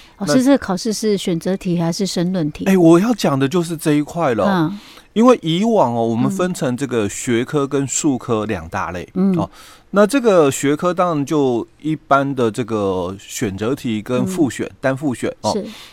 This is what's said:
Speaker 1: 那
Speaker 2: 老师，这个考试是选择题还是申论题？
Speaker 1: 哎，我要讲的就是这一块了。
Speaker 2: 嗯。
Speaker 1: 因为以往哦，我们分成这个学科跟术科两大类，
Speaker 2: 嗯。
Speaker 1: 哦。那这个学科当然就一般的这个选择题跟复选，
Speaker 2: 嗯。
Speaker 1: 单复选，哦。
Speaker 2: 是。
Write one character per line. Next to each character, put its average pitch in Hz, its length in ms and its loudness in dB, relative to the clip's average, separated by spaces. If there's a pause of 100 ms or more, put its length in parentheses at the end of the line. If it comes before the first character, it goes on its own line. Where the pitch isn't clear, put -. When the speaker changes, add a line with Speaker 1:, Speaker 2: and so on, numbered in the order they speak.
(200)
Speaker 1:
那 196 80 -6
Speaker 2:
老 - 80 0
师， 262 80 4
这 269 80 4
个 269 80 6
考 180 180 -4
试 220 160 -4
是 208 240 -2
选 175 220 -2
择 185 180 -2
题 170 220 -2
还 170 120 0
是 196 140 -4
申 180 260 -2
论 160 200 -2
题？ - 140 -10
Speaker 1:
哎， 190 120 4
我 170 220 8
要 226 160 2
讲 143 240 0
的 135 100 2
就 175 140 0
是 165 120 -6
这 151 180 0
一 147 100 2
块 147 320 -2
了。 107 100 2
Speaker 2:
嗯。 196 340 0 (340)
Speaker 1:
因 220 120 4
为 247 160 6
以 170 220 0
往 175 320 2
哦， 113 100 0
我 113 100 0
们 127 140 2
分 185 240 -2
成 123 240 -2
这 139 80 -4
个 113 240 -2
学 120 340 -2
科 139 220 -2
跟 139 220 -2
术 131 320 0
科 107 260 -2
两 87 240 -6
大 90 220 -6
类， 87 240 -10
Speaker 2:
嗯。 185 200 0
Speaker 1:
哦。 - 140 -2 (400)
那 202 160 4
这 262 160 2
个 180 300 6
学 143 240 0
科 180 180 -2
当 175 220 0
然 143 100 -2
就 131 420 0 (140)
一 156 140 -4
般 139 400 0
的 117 160 0
这 123 140 -4
个 98 520 -2
选 98 400 -6
择 107 160 -2
题 113 260 -4
跟 123 280 -2
复 175 200 0
选， - 200 -6
Speaker 2:
嗯。 - 120 -16
Speaker 1:
单 135 160 -2
复 139 200 -2
选， - 260 -6
哦。 107 120 0
Speaker 2:
是。 196 120 -4 (280)